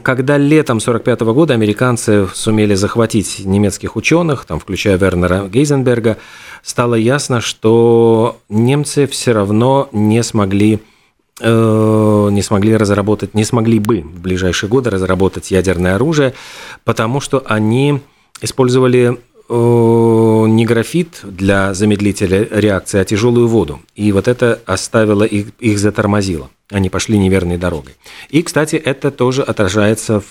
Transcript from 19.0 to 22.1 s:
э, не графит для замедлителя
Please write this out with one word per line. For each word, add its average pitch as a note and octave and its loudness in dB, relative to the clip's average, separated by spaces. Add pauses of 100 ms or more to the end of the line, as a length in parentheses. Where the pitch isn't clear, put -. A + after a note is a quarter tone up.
э, A2+ 4
не A2+ 2
графит A#2 -2
для G2 0
замедлителя G2+ 0